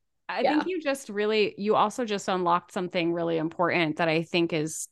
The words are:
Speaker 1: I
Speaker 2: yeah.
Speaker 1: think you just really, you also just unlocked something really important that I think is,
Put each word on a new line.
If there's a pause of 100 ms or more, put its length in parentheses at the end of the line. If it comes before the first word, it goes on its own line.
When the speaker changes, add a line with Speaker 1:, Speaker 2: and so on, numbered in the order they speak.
(280)
Speaker 1:
I
Speaker 2:
yeah.
Speaker 1:
think
you
just
really,
you
also
just
unlocked
something
really
important
that
I
think
is,